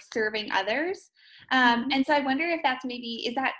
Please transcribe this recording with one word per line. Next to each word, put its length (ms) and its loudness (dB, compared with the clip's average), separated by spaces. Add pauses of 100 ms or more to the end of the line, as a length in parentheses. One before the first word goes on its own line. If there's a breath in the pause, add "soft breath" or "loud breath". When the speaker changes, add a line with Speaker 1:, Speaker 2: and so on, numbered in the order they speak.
(140)
Speaker 1:
serving 380 -2
others. 580 -2 (420 soft breath)
Um, 100 4
Speaker 2:
Mm-hmm. 300 4
Speaker 1:
and 140 2
so 80 2
I 60 6
wonder 260 0
if 180 0
that's 220 -2
maybe, 420 -8
is 80 -4
that 240 -2